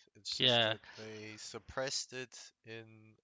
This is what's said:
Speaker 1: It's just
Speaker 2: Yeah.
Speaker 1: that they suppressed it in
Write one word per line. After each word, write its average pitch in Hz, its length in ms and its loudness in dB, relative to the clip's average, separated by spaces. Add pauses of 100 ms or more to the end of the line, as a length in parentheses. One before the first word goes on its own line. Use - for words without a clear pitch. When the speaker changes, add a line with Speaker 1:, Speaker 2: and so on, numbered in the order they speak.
(140)
Speaker 1:
It's 104 160 -8
just - 100 0
Speaker 2:
Yeah. 120 340 6
Speaker 1:
that 107 60 -12 (180)
they 107 380 -8
suppressed - 760 -4
it 127 260 -8 (260)
in 110 600 -14